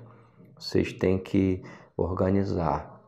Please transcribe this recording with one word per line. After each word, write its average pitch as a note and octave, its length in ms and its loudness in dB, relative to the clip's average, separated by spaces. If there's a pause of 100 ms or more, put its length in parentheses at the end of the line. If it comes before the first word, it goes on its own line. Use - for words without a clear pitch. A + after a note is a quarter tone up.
(580)
vocês - 340 0
têm F#2+ 280 2
que F#2+ 420 0 (340)
organizar, F#2 1120 0